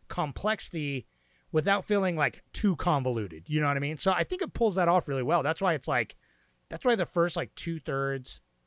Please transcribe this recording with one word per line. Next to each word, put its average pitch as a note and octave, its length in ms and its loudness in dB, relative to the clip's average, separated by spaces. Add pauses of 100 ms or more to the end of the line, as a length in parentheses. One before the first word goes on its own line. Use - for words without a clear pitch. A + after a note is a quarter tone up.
complexity D3+ 960 -4 (460)
without F#3+ 320 2
feeling, F#3+ 320 0
like, D3 280 0 (100)
too G3 240 2
convoluted. A#2+ 720 0
You D3+ 100 0
know D3+ 80 2
what C#3+ 100 2
I C#3 40 -2
mean? D3 160 -4
So F#3+ 160 2
I E3+ 100 2
think F4+ 180 -4
it C#4 120 -4
pulls G#3+ 220 0
that F3+ 120 4
off F3 200 4
really C3+ 160 -2
well. D3+ 200 2
That's D#3 180 -2
why F3+ 120 2
it's D3 140 -4
like, B2 280 0 (540)
that's - 160 -6
why A#3+ 100 4
the F#3+ 100 0
first, E3+ 300 0
like, C#3 200 -6
two E3 240 -6
thirds, C3+ 600 -4 (280)